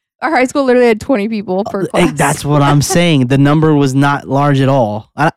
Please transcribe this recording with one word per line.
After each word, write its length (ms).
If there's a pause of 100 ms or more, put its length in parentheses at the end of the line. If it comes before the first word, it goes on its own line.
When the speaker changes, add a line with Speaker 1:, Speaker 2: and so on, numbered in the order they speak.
(220)
Speaker 1:
Our 100
high 140
school 180
literally 240
had 140
twenty 260
people 380
per 180
Speaker 2:
Uh, 40
Speaker 1:
class. 300
Speaker 2:
that's 280
what 160
I'm 200
Speaker 1:
<laughs> 140
Speaker 2:
saying. 320
The 100
number 380
was 180
not 360
large 320
at 80
all. 460
I, 220